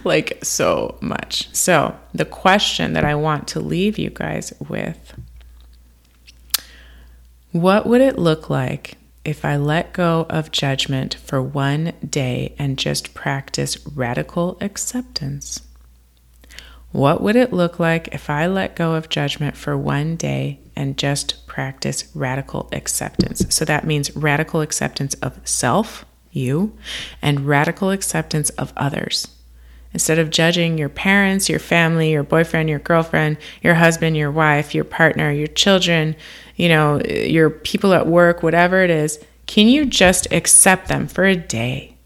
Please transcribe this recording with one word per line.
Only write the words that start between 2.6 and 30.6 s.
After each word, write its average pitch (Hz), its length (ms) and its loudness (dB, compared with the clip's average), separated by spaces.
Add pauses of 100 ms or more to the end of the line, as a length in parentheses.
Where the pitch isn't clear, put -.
that 156 100 2
I 147 100 0
want 151 340 -2
to 160 120 -8
leave 175 360 -2
you - 140 -4
guys - 420 -8 (160)
with, - 460 -8 (2500)
what 185 340 4
would 240 140 4
it 262 180 4
look 160 320 0
like 139 480 -4 (260)
if 151 200 -6
I 147 120 0
let 151 360 -2
go 165 360 0
of 160 220 -4
judgment 135 640 -2
for - 260 -4
one 143 520 -2 (160)
day 131 500 -4
and 135 200 -4
just - 360 -4
practice - 720 -6
radical 143 760 -4
acceptance? 196 1000 -8 (1300)
What 139 320 2
would 214 140 2
it 247 160 4
look 175 260 0
like 165 300 0
if - 200 -12
I 151 180 0
let 190 300 -2
go 165 180 0
of 160 140 -4
judgment 143 480 -4
for 143 220 -4
one 143 380 -2
day 139 420 -4 (160)
and 139 240 -4
just - 480 -4
practice - 680 -8
radical 139 580 -6
acceptance? - 840 -4
So 160 100 0
that 151 220 -2
means 151 300 -2
radical 151 440 0
acceptance 139 540 -4
of - 300 -8
self, - 600 -2 (280)
you, 147 440 -2 (460)
and 143 240 0
radical 160 440 2
acceptance 160 600 -2
of - 260 -8
others. - 520 -4 (680)
Instead 165 240 0
of 160 120 0
judging 165 480 2